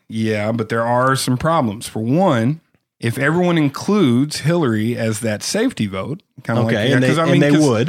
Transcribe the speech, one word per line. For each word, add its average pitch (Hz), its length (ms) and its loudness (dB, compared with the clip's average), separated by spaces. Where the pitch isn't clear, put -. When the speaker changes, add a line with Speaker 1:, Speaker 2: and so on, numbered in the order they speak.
Speaker 1:
yeah, 110 460 -2
but 113 160 -4
there 117 160 -2
are 127 320 2
some 127 200 -2
problems. 127 520 0
For - 100 -8
one, 135 600 0
if 120 160 -4
everyone 170 400 2
includes 147 840 0
Hillary 120 560 0
as 113 240 -4
that 107 240 -4
safety 208 440 -2
vote, 98 360 -8
kinda 120 180 -2
Speaker 2:
Okay, 113 140 0
Speaker 1:
like, 104 120 0
yeah, 123 80 2
Speaker 2:
and 131 80 2
they, 127 60 2
Speaker 1:
'cause, - 80 2
I - 60 0
Speaker 2:
and - 100 2
Speaker 1:
mean, 135 80 4
Speaker 2:
they 143 100 4
Speaker 1:
'cause, 147 160 4
Speaker 2:
would. 120 200 2